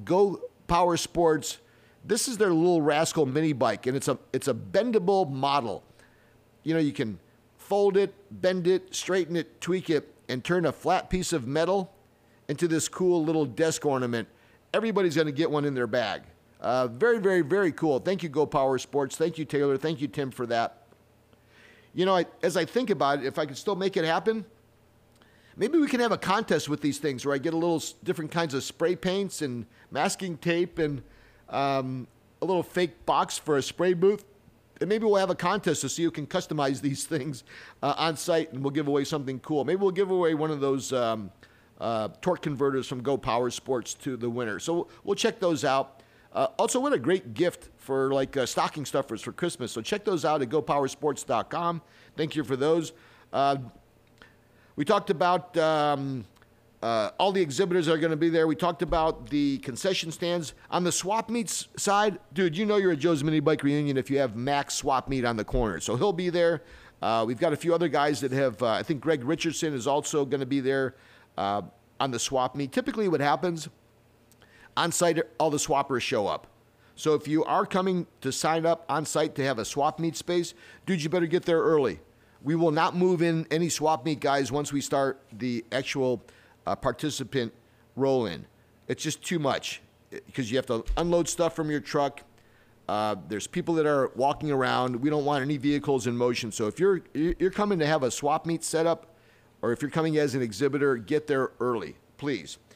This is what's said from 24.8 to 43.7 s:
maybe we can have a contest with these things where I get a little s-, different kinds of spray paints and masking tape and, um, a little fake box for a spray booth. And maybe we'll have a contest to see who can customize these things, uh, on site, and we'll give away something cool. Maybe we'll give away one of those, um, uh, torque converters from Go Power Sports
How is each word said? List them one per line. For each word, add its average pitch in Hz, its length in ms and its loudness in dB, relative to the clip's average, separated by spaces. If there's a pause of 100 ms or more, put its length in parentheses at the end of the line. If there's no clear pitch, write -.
maybe 294 220 2
we 285 80 4
can 247 120 2
have 233 120 4
a 175 60 2
contest 185 520 2
with 147 120 -4
these 143 180 0
things 131 260 -4
where 143 80 0
I 139 60 0
get 160 160 -2
a - 20 0
little 165 200 2
s-, - 160 -8 (100)
different 170 260 -4
kinds 165 240 -2
of 131 100 -2
spray 170 320 0
paints 185 460 -4
and 123 240 -6 (240)
masking 180 480 -2
tape 175 400 0
and, 147 240 -2 (480)
um, 131 580 -2 (360)
a - 20 -2
little 180 160 2
fake - 460 -2
box 160 320 0
for - 180 0
a - 60 2
spray 180 300 2
booth. 196 300 4 (580)
And 160 60 -2
maybe 214 180 0
we'll 202 100 6
have 190 160 4
a 131 40 -2
contest 175 460 0
to 135 80 -2
see 165 140 -2
who 165 80 2
can 151 160 -6
customize 147 520 -2
these 139 260 -2
things, 143 380 -4 (380)
uh, 139 160 0
on 156 180 0
site, 160 380 0
and 131 100 -6
we'll 139 60 0
give 147 180 -2
away 143 160 2
something 135 360 -4
cool. 143 260 -2
Maybe 185 160 0
we'll 196 80 4
give 185 220 0
away 175 240 2
one 156 160 0
of 143 80 -4
those, 135 340 -2
um, 113 380 0 (500)
uh, 110 280 -2 (100)
torque 180 220 -2
converters 139 460 0
from 127 140 -8
Go 135 160 0
Power 120 320 0
Sports 127 440 -4